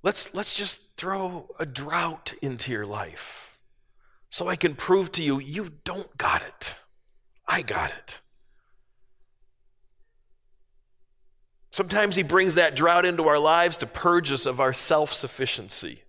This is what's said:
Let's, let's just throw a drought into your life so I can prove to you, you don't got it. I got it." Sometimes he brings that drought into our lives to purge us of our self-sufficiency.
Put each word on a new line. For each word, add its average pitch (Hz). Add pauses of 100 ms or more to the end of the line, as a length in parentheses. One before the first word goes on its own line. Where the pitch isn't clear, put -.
Let's, -
let's 202
just -
throw 180 (100)
a 165
drought 156
into 131
your 104
life 101 (720)
so 175
I 185
can 165
prove 185
to 170
you, 139
you 156 (120)
don't 190
got -
it. - (760)
I 175
got 87
it." - (3500)
Sometimes 202
he 190
brings 175
that 160
drought 170
into 170
our 151
lives 165
to 131
purge 170
us 139
of 127
our 131
self-sufficiency. 127